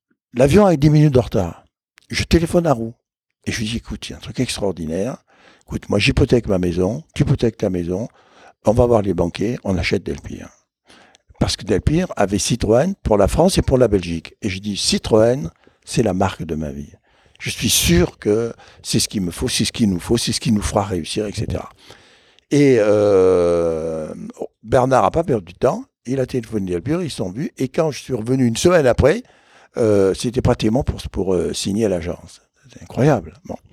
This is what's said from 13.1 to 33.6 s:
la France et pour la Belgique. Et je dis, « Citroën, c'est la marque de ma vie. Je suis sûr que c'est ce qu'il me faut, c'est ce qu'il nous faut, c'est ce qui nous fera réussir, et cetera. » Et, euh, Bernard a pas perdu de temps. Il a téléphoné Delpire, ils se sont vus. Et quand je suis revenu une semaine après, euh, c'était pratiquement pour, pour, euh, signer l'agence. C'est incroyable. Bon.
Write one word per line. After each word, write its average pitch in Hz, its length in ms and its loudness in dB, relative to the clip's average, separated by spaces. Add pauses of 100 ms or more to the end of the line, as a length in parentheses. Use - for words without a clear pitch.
la 98 100 4
France 175 320 2
et - 40 2
pour 135 140 2
la 123 120 4
Belgique. 87 520 -4
Et 110 80 -6
je 95 120 -6
dis, « 104 160 -6
Citroën, 123 760 2 (340)
c'est - 200 -2
la 95 100 0
marque 95 300 -2
de 80 100 -6
ma 76 160 -6
vie. 71 220 -14 (480)
Je - 100 -8
suis 117 200 -4
sûr - 500 2
que 113 320 0 (320)
c'est - 160 -2
ce - 80 -2
qu'il 104 140 -4
me 87 100 -4
faut, 127 160 -6
c'est - 160 -2
ce - 80 -4
qu'il 110 180 0
nous 90 80 -2
faut, 120 180 0
c'est - 140 -4
ce - 80 -4
qui - 140 -2
nous 104 100 2
fera 104 220 -2
réussir, 98 420 -6
et 98 60 -10
cetera. » - 380 -8 (840)
Et, 143 260 6
euh, 87 1400 2 (480)
Bernard 127 420 2
a 92 60 2
pas 165 140 -2
perdu 107 300 -4
de - 40 -20
temps. 190 280 -2 (200)
Il 131 140 -4
a 127 60 -2
téléphoné 110 440 -6
Delpire, 123 320 -4
ils 147 80 -6
se - 60 -10
sont 95 160 -6
vus. 131 260 -8
Et 131 80 -2
quand 160 240 -2
je 123 80 -10
suis - 160 -8
revenu 123 320 0
une 117 100 0
semaine 175 300 4
après, 151 380 2 (520)
euh, 101 380 4
c'était 120 280 -2
pratiquement 123 400 2
pour, - 180 -6 (120)
pour, 95 200 -2
euh, 82 200 0
signer 107 340 -2
l'agence. 87 560 -6 (300)
C'est - 100 -20
incroyable. 127 520 0 (100)
Bon. - 100 -14 (180)